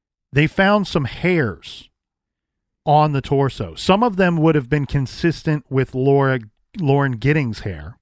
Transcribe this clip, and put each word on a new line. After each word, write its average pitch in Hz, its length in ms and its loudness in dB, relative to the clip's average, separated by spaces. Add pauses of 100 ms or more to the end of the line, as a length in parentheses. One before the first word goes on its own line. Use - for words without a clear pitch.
(320)
they 147 160 2
found 196 400 2
some 147 180 -2
hairs 147 840 -4 (960)
on 151 260 4
the 135 100 -2
torso. 127 540 -2
Some 196 260 2
of 233 140 0
them 175 220 2
would 156 180 4
have 131 140 -2
been 147 160 0
consistent 147 840 -2
with 131 240 -2
Laura, 135 460 2 (400)
Lauren 139 340 0
Giddings' 127 460 -2
hair. 78 420 -12